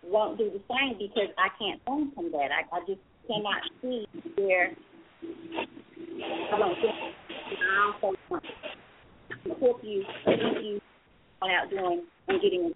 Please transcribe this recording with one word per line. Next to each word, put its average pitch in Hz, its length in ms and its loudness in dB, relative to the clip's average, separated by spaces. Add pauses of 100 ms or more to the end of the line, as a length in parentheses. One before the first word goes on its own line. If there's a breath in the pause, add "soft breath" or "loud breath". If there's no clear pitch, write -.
won't 214 340 2
do 214 120 2
the 196 100 -6 (100)
same, 254 280 0
because 202 400 0
I 185 100 4 (100)
can't 175 300 -4
thank 285 280 0
them 170 180 -4
that. 143 180 2
I, 156 120 0 (120)
I 180 100 0
just 190 140 -4 (280)
cannot 208 340 -2 (200)
see 247 240 -4 (320)
where 185 380 4 (480)
I - 1400 -8
don't 190 160 4
think 220 200 0 (560)
I 202 420 2 (100)
also 190 120 2 (140)
want 339 140 -4
to - 1040 -12 (100)
help 247 240 4
you, 202 200 -2 (220)
help - 140 6 (240)
you 208 160 -4 (640)
going 381 120 2
out - 160 2
doing 349 340 0 (240)
and 370 140 4
getting 359 240 6
in 330 100 0